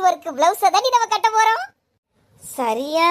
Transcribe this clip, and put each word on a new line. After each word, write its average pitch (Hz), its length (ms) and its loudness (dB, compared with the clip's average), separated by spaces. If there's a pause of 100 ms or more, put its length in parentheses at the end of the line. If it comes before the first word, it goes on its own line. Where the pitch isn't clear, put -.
ஒர்க் 349 200 0 (120)
பிளவுஸை 370 320 2
தாண்டி 415 240 0
நம்ம 466 180 2
கட்ட 427 240 0
போறோம். 440 260 2 (800)
சரியா 277 680 -2